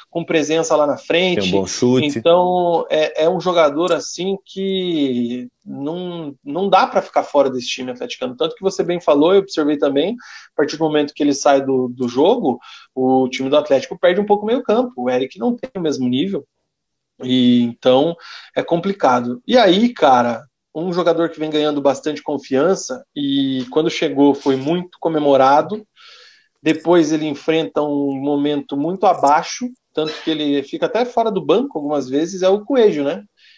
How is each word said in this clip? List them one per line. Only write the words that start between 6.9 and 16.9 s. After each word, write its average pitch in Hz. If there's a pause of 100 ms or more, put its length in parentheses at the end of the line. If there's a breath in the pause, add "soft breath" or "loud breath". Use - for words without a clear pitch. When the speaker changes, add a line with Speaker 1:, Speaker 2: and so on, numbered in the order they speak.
Speaker 1:
ficar -
fora 139
desse 123
time 127
atleticano. 123
Tanto 160
que -
você 190
bem 175
falou, 156
eu 196
observei 151
também, 147 (380 loud breath)
a -
partir 156
do 156
momento 151
que -
ele 143
sai 139
do, 131
do 123
jogo, 151 (360 loud breath)
o 131
time 135
do 139
Atlético 147
perde 180
um 202
pouco 208
o -
meio 240
campo. 247 (120)
O 247
Eric 254
não 240
tem -
o 196
mesmo 135
nível. 147 (800)